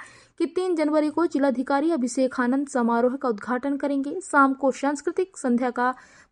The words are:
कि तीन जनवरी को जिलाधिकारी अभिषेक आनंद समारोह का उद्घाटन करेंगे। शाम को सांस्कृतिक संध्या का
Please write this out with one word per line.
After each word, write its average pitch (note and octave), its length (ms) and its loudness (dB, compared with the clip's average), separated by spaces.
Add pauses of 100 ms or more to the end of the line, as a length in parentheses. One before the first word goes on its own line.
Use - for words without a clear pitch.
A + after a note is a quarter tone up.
(400)
कि E4+ 80 2
तीन F4+ 280 -2
जनवरी D4+ 340 2
को E4 160 2
जिलाधिकारी C#4 640 0
अभिषेक C4 500 0
आनंद C4+ 280 0
समारोह A#3+ 480 0
का C4+ 120 -2
उद्घाटन B3 480 -4
करेंगे। C#4+ 460 -4
शाम C4+ 320 4
को C4+ 180 0
सांस्कृतिक D4 680 -4
संध्या B3 320 0
का B3 240 -2 (380)